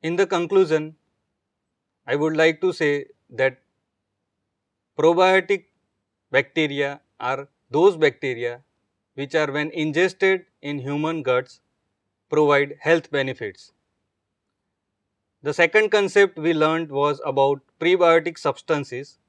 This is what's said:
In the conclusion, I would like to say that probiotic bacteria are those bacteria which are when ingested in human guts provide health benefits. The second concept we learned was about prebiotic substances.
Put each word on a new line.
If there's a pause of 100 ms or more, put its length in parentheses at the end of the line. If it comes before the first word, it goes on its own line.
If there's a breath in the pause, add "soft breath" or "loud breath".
In
the
conclusion, (1080)
I
would
like
to
say (240)
that (1400)
probiotic (680)
bacteria (180)
are (220)
those
bacteria (540)
which
are
when
ingested (180)
in
human
guts (680)
provide
health
benefits. (1700)
The
second
concept
we
learned
was
about (200)
prebiotic
substances. (100)